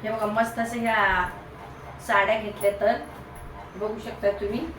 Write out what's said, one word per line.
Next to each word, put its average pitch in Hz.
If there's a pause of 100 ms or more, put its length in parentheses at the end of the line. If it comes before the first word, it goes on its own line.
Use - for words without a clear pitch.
हे 220
बघा, 220
मस्त 226
असं 233
ह्या 202 (800)
साड्या 208
घेतल्या 202 (100)
तर 214 (800)
बघू 214
शकता 202
तुम्ही 208 (120)